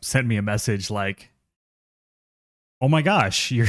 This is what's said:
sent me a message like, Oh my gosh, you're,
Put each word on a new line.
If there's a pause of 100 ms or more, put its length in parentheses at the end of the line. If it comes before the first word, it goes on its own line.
sent
me
a
message
like, (1500)
Oh
my
gosh,
you're,